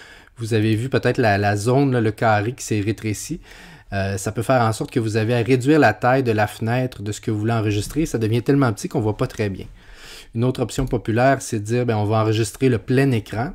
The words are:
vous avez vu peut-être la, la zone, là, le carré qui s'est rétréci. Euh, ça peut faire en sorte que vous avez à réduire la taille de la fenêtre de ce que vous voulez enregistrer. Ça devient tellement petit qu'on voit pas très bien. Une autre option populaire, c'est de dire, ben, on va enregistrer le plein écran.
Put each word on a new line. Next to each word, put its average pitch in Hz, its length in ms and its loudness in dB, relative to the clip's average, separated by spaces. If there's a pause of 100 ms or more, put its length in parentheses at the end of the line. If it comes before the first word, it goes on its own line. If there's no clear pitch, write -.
(380)
vous 113 180 -4
avez 110 200 2
vu 123 140 -4
peut-être 123 300 0
la, 104 180 4
la 101 180 0
zone, 127 360 2
là, 123 100 2
le 110 100 2
carré 107 420 0
qui - 100 -14
s'est 107 180 -2
rétréci. 110 580 -6 (540)
Euh, 98 240 -4
ça 107 140 -6
peut 117 100 -4
faire 127 220 2
en 113 100 2
sorte - 160 -6
que 127 100 -2
vous 110 160 -2
avez 113 200 0
à 117 80 2
réduire 131 340 4
la 117 160 6
taille 131 300 2
de 113 80 2
la 104 160 2
fenêtre 123 560 -4
de 107 80 -6
ce - 100 -12
que - 80 -6
vous 107 100 -2
voulez 110 140 0
enregistrer. 107 540 -2
Ça - 100 -4
devient 113 240 0
tellement 139 320 2
petit - 160 -6
qu'on 156 100 -4
voit 107 180 0
pas 127 100 -2
très 104 220 -4
bien. 92 160 -8 (680)
Une 117 100 -2
autre 127 180 0
option 127 240 -2
populaire, 123 560 2
c'est - 180 -6
de 101 40 -6
dire, 120 220 0
ben, 117 100 0
on 104 80 0
va 107 140 2
enregistrer 110 500 0
le 117 100 2
plein 131 340 2
écran. 117 440 -4